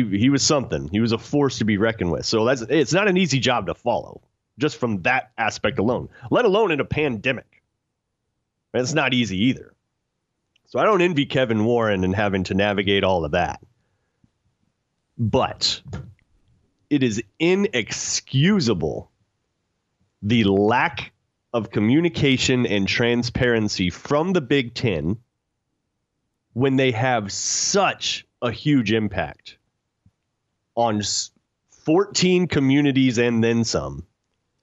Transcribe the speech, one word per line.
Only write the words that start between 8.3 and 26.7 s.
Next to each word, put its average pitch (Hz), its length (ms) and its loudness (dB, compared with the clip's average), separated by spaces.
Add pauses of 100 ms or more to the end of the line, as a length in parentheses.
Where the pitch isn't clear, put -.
It's 127 200 -2
not 139 180 0
easy 107 340 0
either. - 280 -4 (920)
So - 120 -6
I - 60 2
don't 196 180 4
envy 160 240 0
Kevin 113 380 0
Warren 110 400 2
and 92 100 0
having 98 300 0
to 98 100 -4
navigate 98 480 2
all 92 220 2
of 73 80 -6
that. 82 280 -2 (1600)
But - 640 0 (1080)
it 143 120 2
is 117 200 -2 (160)
inexcusable 135 1700 0 (1120)
the 110 240 2
lack 104 680 2 (420)
of 110 160 -2
communication 131 960 2
and 98 200 0
transparency 120 1000 0
from 156 460 -2
the 175 80 0
Big 127 320 -2
Ten 92 420 -2 (1400)
when 131 240 2